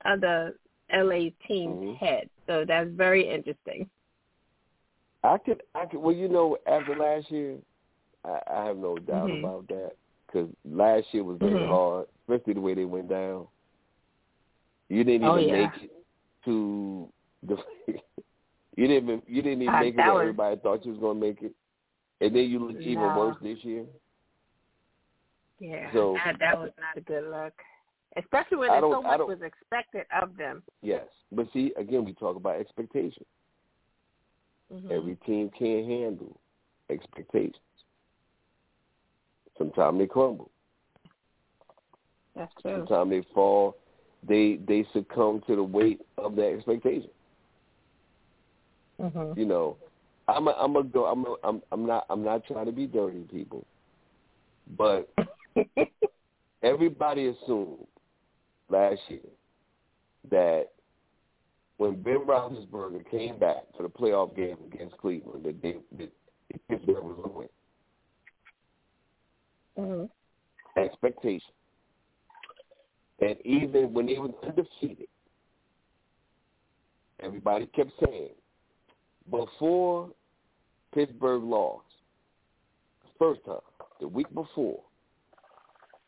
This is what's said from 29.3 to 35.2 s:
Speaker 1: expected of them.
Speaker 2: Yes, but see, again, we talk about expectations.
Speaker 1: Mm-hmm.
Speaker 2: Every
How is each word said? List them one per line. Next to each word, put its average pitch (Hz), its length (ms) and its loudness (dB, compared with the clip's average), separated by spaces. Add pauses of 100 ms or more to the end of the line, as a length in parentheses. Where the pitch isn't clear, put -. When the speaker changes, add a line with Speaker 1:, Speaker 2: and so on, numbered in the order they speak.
Speaker 1:
expected 196 640 -10 (160)
of 185 160 -4
them. 143 260 -10 (200)
Speaker 2:
Yes, 101 240 -4 (260)
but 113 220 -2
see, 131 240 0
again, 113 260 0
we 95 80 -8
talk 92 240 -4
about 92 240 -2
expectations. - 640 -8 (1500)
Speaker 1:
Mm-hmm. 185 220 -12
Speaker 2:
Every 175 320 -4